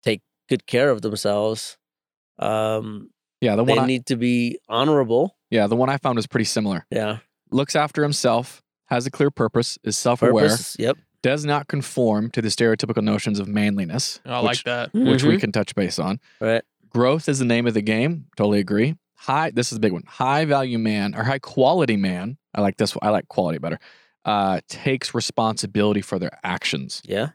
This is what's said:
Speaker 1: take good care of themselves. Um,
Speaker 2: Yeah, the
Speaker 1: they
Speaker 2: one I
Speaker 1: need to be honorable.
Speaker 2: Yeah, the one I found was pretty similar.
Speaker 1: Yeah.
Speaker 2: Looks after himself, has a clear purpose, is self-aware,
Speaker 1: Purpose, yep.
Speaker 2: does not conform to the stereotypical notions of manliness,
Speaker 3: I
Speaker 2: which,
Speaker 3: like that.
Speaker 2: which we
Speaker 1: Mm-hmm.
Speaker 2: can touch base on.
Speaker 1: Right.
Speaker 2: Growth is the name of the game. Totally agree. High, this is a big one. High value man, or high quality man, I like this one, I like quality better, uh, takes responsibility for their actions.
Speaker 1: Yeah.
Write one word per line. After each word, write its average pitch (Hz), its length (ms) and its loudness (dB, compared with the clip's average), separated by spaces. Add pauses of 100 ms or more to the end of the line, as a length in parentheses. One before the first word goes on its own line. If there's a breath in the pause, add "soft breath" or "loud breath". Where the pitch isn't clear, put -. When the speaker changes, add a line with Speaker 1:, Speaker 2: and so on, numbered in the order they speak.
Speaker 1:
take 107 180 0 (280)
good 123 160 0
care 131 240 2
of 110 120 0
themselves. 107 760 -2 (600)
Um, 110 720 -4 (300)
Speaker 2:
Yeah, 110 140 2
the 113 80 2
Speaker 1:
they 127 120 2
Speaker 2:
one 131 80 2
I 127 40 0
Speaker 1:
need 127 200 -2
to 131 100 0
be 120 500 0
honorable. 135 720 2 (120)
Speaker 2:
Yeah, 110 180 2
the 113 80 2
one 127 140 2
I 139 80 -2
found 127 200 -2
was 107 100 -4
pretty 113 180 0
similar. 101 440 -2
Speaker 1:
Yeah. 107 300 -4 (320)
Speaker 2:
Looks 139 240 0
after 151 280 0
himself, 127 580 0 (260)
has 123 180 -2
a 135 60 -6
clear 143 200 2
purpose, - 520 -2
is 107 140 -4
self-aware, 117 520 4
Speaker 1:
Purpose, - 280 -2
yep. 123 200 0 (260)
Speaker 2:
does 147 220 0
not 143 220 0
conform 117 640 0
to 120 100 -2
the 110 80 0
stereotypical 110 540 2
notions 104 360 0
of 95 80 -4
manliness, 104 760 -2
Speaker 3:
I 123 160 -4
Speaker 2:
which, 120 40 0
Speaker 3:
like 120 200 0
that. 120 280 -4
Speaker 2:
which 135 300 2
we 151 80 6
Speaker 1:
Mm-hmm. 196 80 2
Speaker 2:
can 107 120 -2
touch 104 220 -2
base 95 260 -2
on. 92 200 -2 (200 soft breath)
Speaker 1:
Right. 113 240 0 (260)
Speaker 2:
Growth 131 400 2
is 139 100 0
the 127 60 2
name 117 200 2
of 117 80 2
the 107 80 2
game. 120 440 -2 (100)
Totally 104 240 2
agree. 104 360 0 (200)
High, 151 360 -2
this 120 200 -2
is 117 60 -6
a 107 40 -4
big 107 100 2
one. 85 160 -6
High 139 380 0
value 135 340 0
man, 104 360 -2
or 110 80 -4
high 135 160 0
quality 135 580 2
man, 98 400 -2 (160)
I - 80 -2
like 98 160 0
this - 180 0
one, - 120 -2
I 107 40 2
like 98 160 0
quality 82 300 -2
better, 76 220 -6 (460 soft breath)
uh, 98 440 0
takes - 440 -4
responsibility 104 880 0
for 95 180 -6
their 87 240 -8
actions. - 600 -6
Speaker 1:
Yeah. 107 300 -4